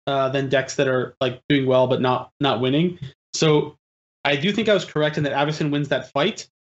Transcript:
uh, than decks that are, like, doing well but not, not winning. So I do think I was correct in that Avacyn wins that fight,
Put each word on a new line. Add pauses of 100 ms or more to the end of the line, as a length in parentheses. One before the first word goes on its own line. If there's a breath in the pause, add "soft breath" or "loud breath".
uh,
than
decks
that
are,
like,
doing
well
but
not, (100)
not
winning. (360 loud breath)
So (480)
I
do
think
I
was
correct
in
that
Avacyn
wins
that
fight, (240)